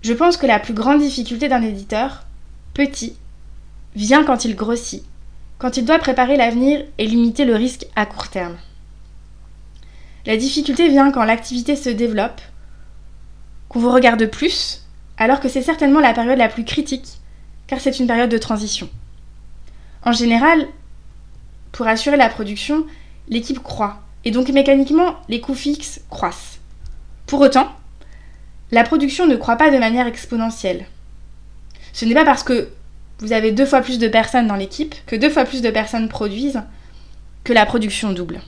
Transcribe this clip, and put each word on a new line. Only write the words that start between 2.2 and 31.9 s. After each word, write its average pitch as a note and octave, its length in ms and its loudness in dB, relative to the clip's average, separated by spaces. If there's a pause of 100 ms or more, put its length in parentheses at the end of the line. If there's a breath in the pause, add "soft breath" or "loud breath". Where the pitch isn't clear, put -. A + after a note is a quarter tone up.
petit, C#4 420 -4 (760)
vient A#3 280 4
quand B3+ 220 0
il A3 100 -4
grossit, A#3 480 -6 (540)
quand B3 180 -4
il B3 100 0
doit D#4+ 120 4
préparer C4 400 2
l'avenir B3+ 480 2 (140)
et A3+ 80 0
limiter A#3 380 2
le A#3 100 4
risque B3 400 -2
à G#3+ 100 0
court - 240 -14
terme. F3 260 -8 (1700 soft breath)
La G#3+ 100 0
difficulté C#4 500 0
vient C#4 240 6
quand B3 140 0
l'activité A#3 500 -2
se C#4 140 -6
développe, A3+ 500 -2 (1300 soft breath)
qu'on - 120 -4
vous A#3+ 120 4
regarde A#3 360 6
plus, - 560 -4 (340)
alors B3+ 220 2
que C#4 100 -4
c'est B3+ 140 -4
certainement D4+ 360 2
la B3 140 4
période A#3+ 240 0
la A#3 100 4
plus A3+ 160 -4
critique, - 440 -6 (580 soft breath)
car C4+ 160 -6
c'est C4+ 180 -2
une B3+ 80 2
période A#3 220 2
de A#3 80 0
transition. G#3+ 500 -4 (1160 soft breath)
En A#3+ 80 2
général, A#3+ 540 4 (1040)
pour A3+ 160 -2
assurer A3+ 300 2
la A#3+ 120 6
production, A3+ 560 -4 (420 loud breath)
l'équipe A#3 340 -4
croît, - 380 -6 (260)
et A#3 60 -2
donc B3+ 180 0
mécaniquement, C#4 680 4 (120)
les A#3 140 -4
coûts C4+ 140 -6
fixes - 460 -6 (100)
croissent. - 480 -8 (680)
Pour C#4 160 2
autant, C4+ 300 4 (1000 soft breath)
la A#3 120 4
production C#4+ 440 2
ne B3+ 100 4
croît A#3 180 0
pas D4+ 160 6
de C#4 60 4
manière A#3+ 300 0
exponentielle. A3+ 800 -6 (1080 soft breath)